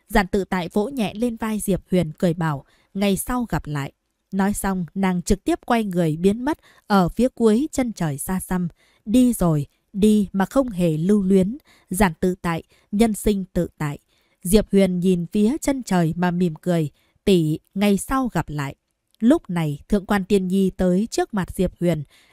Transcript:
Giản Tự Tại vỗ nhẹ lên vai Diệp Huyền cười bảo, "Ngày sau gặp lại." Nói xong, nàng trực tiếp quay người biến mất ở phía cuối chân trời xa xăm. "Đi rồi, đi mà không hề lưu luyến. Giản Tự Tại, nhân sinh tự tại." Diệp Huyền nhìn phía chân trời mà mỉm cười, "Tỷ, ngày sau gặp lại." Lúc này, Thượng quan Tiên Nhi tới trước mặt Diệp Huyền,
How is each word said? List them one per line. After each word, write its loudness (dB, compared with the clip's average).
Giản 0
Tự -2
Tại -6
vỗ 0
nhẹ -4
lên -4
vai -6
Diệp -2
Huyền 0
cười 0
bảo, -4
"Ngày 0
sau -4
gặp -4
lại." -8
Nói 0
xong, -4
nàng -2
trực 0
tiếp -2
quay 0
người 0
biến 0
mất -2
ở 4
phía 0
cuối 2
chân -2
trời -4
xa -4
xăm. -4
"Đi 4
rồi, 0
đi 4
mà 0
không 0
hề 0
lưu 2
luyến. 2
Giản 0
Tự 0
Tại, -4
nhân 2
sinh -2
tự -2
tại." -6
Diệp 2
Huyền 4
nhìn 2
phía 2
chân -2
trời 0
mà 0
mỉm 0
cười, -2
"Tỷ, 2
ngày 2
sau -2
gặp -4
lại." -8
Lúc 2
này, -2
Thượng 0
quan -2
Tiên 2
Nhi 0
tới 0
trước -4
mặt -6
Diệp -2
Huyền, -2